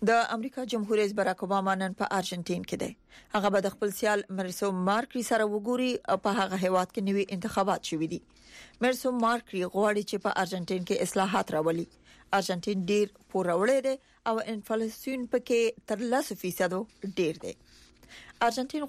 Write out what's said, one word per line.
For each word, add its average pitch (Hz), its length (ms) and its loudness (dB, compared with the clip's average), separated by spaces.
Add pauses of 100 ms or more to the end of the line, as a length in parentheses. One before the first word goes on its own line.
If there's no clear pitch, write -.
(100)
د - 20 6 (260)
امریکا 254 360 -6
جمهور 214 280 2
رئیس 202 180 0
باراک 185 260 0
اوباما 190 380 0
نن 190 180 -4
په 196 160 -2
ارجنټین 180 520 -4
کې - 120 -4
دی. - 100 -4 (440)
هغه 202 180 4
به 196 140 4
د - 100 -2
خپل 202 220 -2
سیال 208 260 2 (140)
مریسو 190 320 -2 (180)
مارکري 233 400 0
سره 220 240 4
وګوري. 247 400 0 (320)
په 202 160 2
هغه 190 240 0
هیواد 185 260 2
کې 226 160 -4
نوي 196 180 2 (120)
انتخابات 196 560 0
شوي 160 180 -2
دي. 170 100 -8 (640)
مریسو 254 400 0
مارکري 226 400 0
غواړي 208 460 2
چې 208 80 -2 (100)
په - 20 2 (140)
ارجنټین 180 400 -4
کې 190 120 0 (120)
اصلاحات 190 500 0
راولي. 165 300 0 (500)
ارجنټین 190 540 -2
ډیر 208 160 4 (240)
پوروړی 190 560 2
دی 269 80 0 (340)
او 226 60 0 (180)
انفلاسیون 226 800 -4
پکې 233 600 0
تر 220 200 -4
لسو 262 300 -2
فیصدو 185 420 -2 (360)
ډیر 160 240 -2
دی. - 120 -10 (880)
ارجنټین 262 440 -2